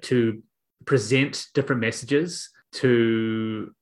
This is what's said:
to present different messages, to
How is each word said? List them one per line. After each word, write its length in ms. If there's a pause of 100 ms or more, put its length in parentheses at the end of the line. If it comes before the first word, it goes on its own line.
to 400 (440)
present 680
different 260
messages, 680 (240)
to 1080